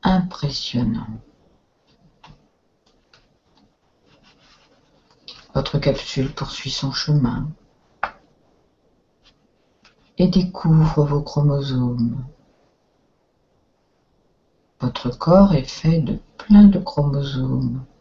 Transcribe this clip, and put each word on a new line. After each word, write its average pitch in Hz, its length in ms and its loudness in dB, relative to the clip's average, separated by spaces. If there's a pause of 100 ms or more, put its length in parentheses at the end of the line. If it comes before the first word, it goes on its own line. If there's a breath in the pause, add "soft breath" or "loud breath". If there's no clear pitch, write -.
impressionnant. 123 1120 -4 (4000)
Votre - 280 -4
capsule 135 520 -4
poursuit - 380 -10
son 135 220 -6
chemin 143 580 -2 (2750)
et 180 100 2
découvre 156 760 2
vos 147 180 -2
chromosomes. 127 1000 -2 (2500)
Votre - 320 -6
corps 190 440 4
est 131 140 -2
fait 160 300 0
de 127 220 -4 (180)
plein 208 300 8
de 185 100 4
chromosomes. 131 1040 -4 (160)